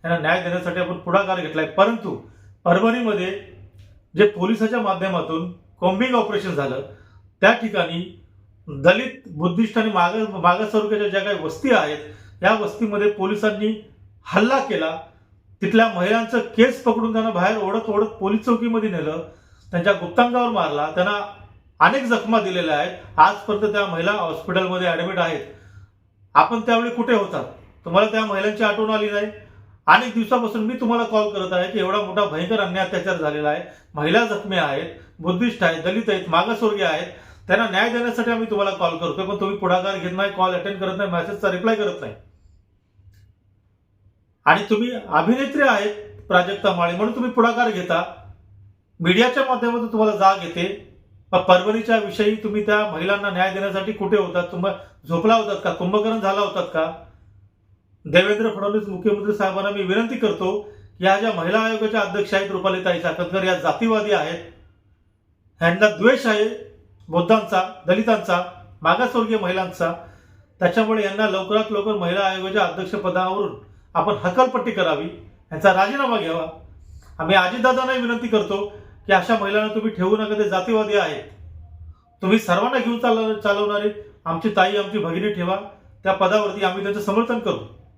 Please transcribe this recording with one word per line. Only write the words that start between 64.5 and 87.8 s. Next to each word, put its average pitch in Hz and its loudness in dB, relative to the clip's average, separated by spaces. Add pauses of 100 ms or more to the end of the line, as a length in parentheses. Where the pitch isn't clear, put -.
ह्यांना 180 4
द्वेष 233 4
आहे 220 -2 (340)
बुद्धांचा, 185 2 (180)
दलितांचा, 208 2 (380)
मागासवर्गीय 226 2
महिलांचा, 180 -2 (640)
त्याच्यामुळे 220 2
यांना 202 0
लवकरात 196 0
लवकर 208 -2
महिला 180 0
आयोगाच्या 190 0
अध्यक्षपदावरून 185 -2 (400)
आपण 175 2
हकालपट्टी 233 0
करावी, 165 0 (460)
यांचा 180 4
राजीनामा 233 2
घ्यावा. 165 -4 (720)
आम्ही 165 2
अजितदादांनाही 254 2
विनंती 233 -2
करतो 208 0 (420)
की 196 4
अशा 190 2
महिलांना 214 0
तुम्ही 220 -2
ठेवू 196 2
नका, 214 -2
ते 208 2
जातीवादी 208 0
आहेत. 156 -2 (1000)
तुम्ही 202 4
सर्वांना 226 0
घेऊन 233 -2
चाल-, 220 0
चालवणारे 208 0 (360)
आमची 165 -2
ताई, 190 2
आमची 208 -2
भगिनी 190 -2
ठेवा, 180 -2 (480)
त्या 190 2
पदावरती 196 2
आम्ही 190 -2
त्यांचं 202 -4
समर्थन 226 0
करू. - -4 (400)